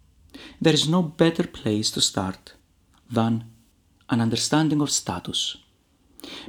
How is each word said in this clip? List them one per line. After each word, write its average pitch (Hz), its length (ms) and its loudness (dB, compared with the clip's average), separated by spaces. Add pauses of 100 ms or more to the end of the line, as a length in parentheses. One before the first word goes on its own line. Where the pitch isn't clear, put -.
(600)
there 160 140 4
is 143 160 2
no 180 120 4
better 165 460 2
place 107 440 -2
to - 100 -2
start - 540 -4 (540)
than 113 360 0 (640)
an 120 100 0
understanding 147 640 2
of 143 100 0
status, - 640 -4 (920)